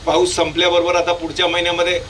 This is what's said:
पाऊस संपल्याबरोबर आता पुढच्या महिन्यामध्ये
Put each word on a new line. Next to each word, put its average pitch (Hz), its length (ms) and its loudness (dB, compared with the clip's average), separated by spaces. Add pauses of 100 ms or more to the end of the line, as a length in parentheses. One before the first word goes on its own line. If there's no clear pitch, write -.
पाऊस 175 300 2
संपल्याबरोबर 170 600 2
आता 170 180 0
पुढच्या 170 340 -4
महिन्यामध्ये 175 640 0